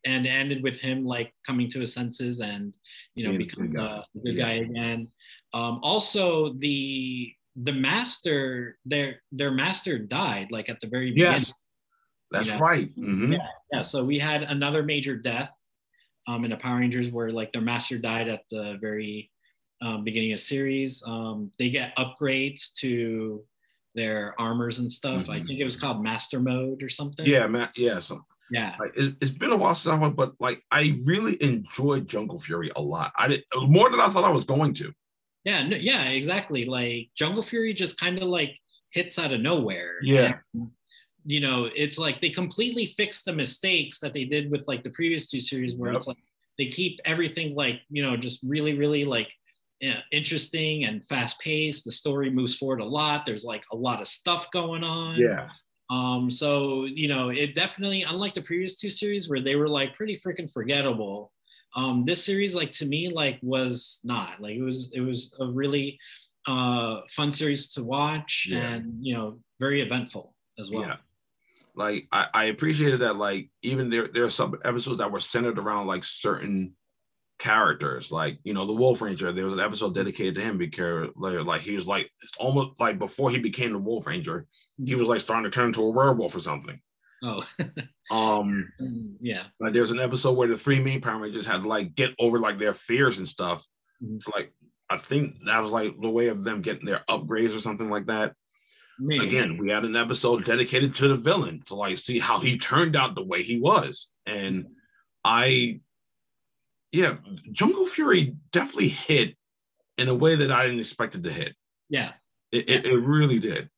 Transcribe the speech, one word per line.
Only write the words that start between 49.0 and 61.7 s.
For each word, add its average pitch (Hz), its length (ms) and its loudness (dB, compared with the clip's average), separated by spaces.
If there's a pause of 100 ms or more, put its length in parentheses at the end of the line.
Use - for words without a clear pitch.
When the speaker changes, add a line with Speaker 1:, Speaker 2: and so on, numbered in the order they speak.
Speaker 1:
like, 117 280 -2 (480)
yeah, 131 200 -2 (100)
interesting 156 760 0
and 107 200 -6
fast 123 340 -2
paced. 156 460 -2
The 113 60 -4
story 139 380 0
moves 127 260 2
forward 131 260 -2
a 104 40 -4
lot. 147 400 0
There's, 107 200 -6
like, 110 260 -8
a 113 60 -6
lot 120 240 -2
of 98 60 -4
stuff - 440 -2
going 165 320 -4
on. 165 340 -4
Speaker 2:
Yeah. 117 320 2 (400)
Speaker 1:
Um, 127 400 0
so, 139 560 0
you 143 220 -2
know, 131 220 0
it 143 260 -2
definitely, 190 480 -2
unlike 185 300 -2
the 180 80 -6
previous 180 360 -4
two 208 120 -6
series 202 400 -2
where 139 120 0
they 135 140 0
were, 147 140 2
like, 135 260 0
pretty 214 220 -6
freaking 175 340 -8
forgettable, 110 800 -2 (440)